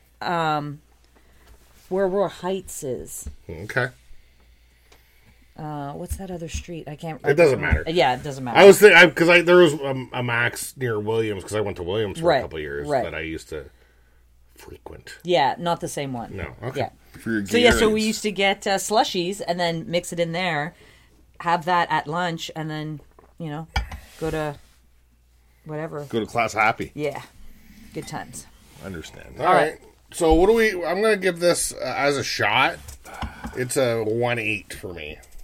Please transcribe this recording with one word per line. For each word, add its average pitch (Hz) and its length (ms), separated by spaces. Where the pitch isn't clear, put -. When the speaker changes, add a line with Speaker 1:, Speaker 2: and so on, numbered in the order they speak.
Speaker 1:
um, 151 600
where 185 160
Aurora 190 240
Heights 185 560
is. 113 440
Speaker 2:
Okay. 107 380
Speaker 1:
Uh, 147 340
what's 170 260
that 190 120
other 170 180
street? - 380
I 151 100
can't 165 280
Speaker 2:
It 147 100
doesn't 147 240
Speaker 1:
remember. 87 260
Speaker 2:
matter. - 60
Speaker 1:
Yeah, 156 240
it 131 80
doesn't 135 220
matter. 123 140
Speaker 2:
I 170 80
was 196 120
thi-, 202 140
I, 170 160
'cause 165 200
I, 175 120
there 170 160
was 175 180
a, 135 380
a 127 100
Max 117 540
near 120 240
Williams, 107 420
'cause - 120
I 107 80
went 98 160
to 95 40
Williams 98 380
for 165 60
Speaker 1:
Right, 156 120
Speaker 2:
a 120 40
couple - 160
of 78 40
years 73 240
Speaker 1:
right. 143 180
Speaker 2:
that 80 100
I 80 60
used 80 280
to 76 160
frequent. - 680
Speaker 1:
Yeah, 156 340
not 170 220
the 170 80
same 139 240
one. 110 240
Speaker 2:
No, 82 120
okay. 131 180
Speaker 1:
Yeah. 117 80
Speaker 3:
For 117 100
your 113 160
Speaker 1:
So, - 100
yeah, 240 140
so 226 180
we 214 140
Speaker 3:
Gatorades. 214 40
Speaker 1:
used 214 160
to 214 100
get, 196 340
uh, 196 100
slushies 196 720
and 175 100
then 165 320
mix 175 220
it 170 80
in 165 120
there, 165 420
have 170 240
that 175 260
at 156 160
lunch, 165 480
and 160 160
then, 156 300
you 165 100
know, 156 180
go 160 100
to 151 260
whatever. 151 400
Speaker 3:
Go 135 160
to 202 60
class 117 260
happy. 107 420
Speaker 1:
Yeah. 147 280
Good 160 120
times. - 400
Speaker 3:
I 76 40
understand. - 540
Speaker 2:
All 143 60
Speaker 1:
All 180 80
Speaker 2:
right. 175 80
Speaker 1:
right. - 80
Speaker 2:
So 160 220
what 165 140
do 220 40
we, 214 320
I'm 175 160
gonna 214 160
give 185 240
this, 170 320
uh, 123 240
as 143 220
a 120 40
shot, 117 540
it's 127 220
a 117 260
one 120 340
eight 107 360
for 95 180
me. 78 260